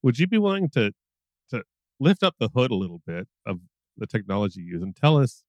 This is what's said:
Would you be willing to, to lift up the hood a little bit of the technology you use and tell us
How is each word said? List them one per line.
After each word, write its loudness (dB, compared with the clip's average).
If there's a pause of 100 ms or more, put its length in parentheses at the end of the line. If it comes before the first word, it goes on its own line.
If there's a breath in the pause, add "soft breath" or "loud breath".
Would 2
you 2
be 0
willing 0
to, 0 (580)
to -8 (360)
lift 2
up 0
the 0
hood 2
a -2
little -6
bit -10 (180)
of -8 (380)
the -8
technology -2
you -12
use -4
and -8
tell 4
us 0